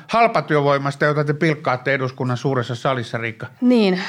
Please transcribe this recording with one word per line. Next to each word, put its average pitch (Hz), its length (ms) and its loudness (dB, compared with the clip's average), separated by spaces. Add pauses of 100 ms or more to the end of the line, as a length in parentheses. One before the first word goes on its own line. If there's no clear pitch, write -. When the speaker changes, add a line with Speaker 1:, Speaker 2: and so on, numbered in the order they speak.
Speaker 1:
halpatyövoimasta, 147 960 2
jota 147 180 2
te 147 100 0
pilkkaatte 147 600 0
eduskunnan 127 440 -2
suuressa 127 380 -2
salissa, 123 420 -4
Riikka? 113 300 -8 (140)
Speaker 2:
Niin, 214 480 4